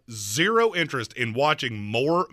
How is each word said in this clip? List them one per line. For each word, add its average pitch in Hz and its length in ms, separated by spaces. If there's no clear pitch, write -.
zero 165 640
interest 139 380
in 120 200
watching 127 480
more 131 520